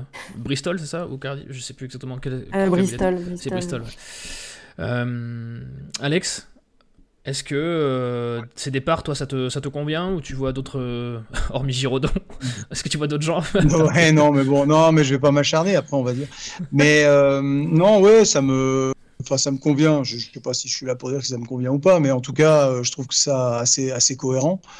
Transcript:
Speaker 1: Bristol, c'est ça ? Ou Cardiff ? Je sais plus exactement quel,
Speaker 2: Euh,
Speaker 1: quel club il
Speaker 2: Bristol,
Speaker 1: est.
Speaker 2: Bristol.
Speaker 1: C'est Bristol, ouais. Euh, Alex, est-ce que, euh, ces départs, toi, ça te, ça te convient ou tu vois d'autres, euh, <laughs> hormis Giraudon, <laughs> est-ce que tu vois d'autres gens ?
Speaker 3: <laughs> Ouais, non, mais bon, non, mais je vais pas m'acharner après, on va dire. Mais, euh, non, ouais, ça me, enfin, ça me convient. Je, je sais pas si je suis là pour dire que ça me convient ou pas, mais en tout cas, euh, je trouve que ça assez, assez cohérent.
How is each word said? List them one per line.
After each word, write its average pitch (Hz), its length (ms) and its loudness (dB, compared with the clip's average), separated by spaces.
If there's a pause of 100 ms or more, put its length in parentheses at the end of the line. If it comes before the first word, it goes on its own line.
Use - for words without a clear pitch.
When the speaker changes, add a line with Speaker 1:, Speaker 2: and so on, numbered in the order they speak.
(360)
Speaker 1:
Bristol, 135 420 -6
c'est 156 80 -8
ça ? 170 220 -10
Ou 131 80 -10
Cardiff ? 139 320 -12
Je 131 100 -14
sais 123 140 -14
plus 131 140 -14
exactement 127 320 -12
quel, 131 160 -8
Speaker 2:
Euh, 131 80 -6
Speaker 1:
quel - 80 -16
club 196 160 0
il 185 40 2
Speaker 2:
Bristol, 185 440 0
Speaker 1:
est. - 20 -4
Speaker 2:
Bristol. 175 220 -10
Speaker 1:
C'est - 120 -8
Bristol, 180 320 -6
ouais. 113 60 -14 (880)
Euh, 120 840 -6 (400)
Alex, 147 480 -2 (760)
est-ce 135 180 -8
que, - 120 -8
euh, 127 880 -2 (140)
ces - 140 -8
départs, 139 320 -2
toi, 147 120 -4
ça 135 120 -6
te, 127 220 -4
ça 139 140 -6
te 147 60 -8
convient 156 440 -4
ou 175 80 -4
tu - 140 -12
vois 131 180 -4
d'autres, 135 260 -8
euh, 120 400 -6 (180)
<laughs> - 140 -2
hormis 127 220 -4
Giraudon, 131 380 -2 (300)
<laughs> 117 300 -8
est-ce 139 140 -10
que 147 60 -6
tu 156 80 -4
vois 147 80 -2
d'autres 147 180 -2
gens ? 165 160 0 (140)
Speaker 3:
<laughs> 156 400 4
Ouais, 160 180 6
non, 147 200 6
mais 139 120 2
bon, 139 220 2
non, 160 260 6
mais 156 100 6
je 135 120 0
vais 131 60 -2
pas 143 100 4
m'acharner 160 460 2
après, 151 200 -2
on 135 60 0
va 123 100 -2
dire. 135 160 -6 (440)
Mais, 147 320 6
euh, 139 380 6
non, 160 580 4
ouais, 214 240 8
ça 147 180 2
me, 131 500 2 (300)
enfin, 135 160 -2
ça 143 120 -2
me 135 80 -4
convient. 151 460 2
Je, 117 140 -8
je - 120 -12
sais 127 100 -16
pas 127 140 -6
si - 140 -8
je - 80 -6
suis 131 100 -10
là 127 80 -4
pour 127 160 -8
dire 135 100 -4
que 127 60 -10
ça 127 120 -6
me 117 80 -10
convient 127 260 -4
ou 143 60 0
pas, 175 220 4
mais 139 100 4
en 127 100 0
tout 131 140 -10
cas, 151 340 4
euh, 123 140 0
je 120 100 -2
trouve 131 140 -10
que - 80 -8
ça 127 440 0
assez, 131 320 -2
assez 123 260 -2
cohérent. 135 440 -2 (200)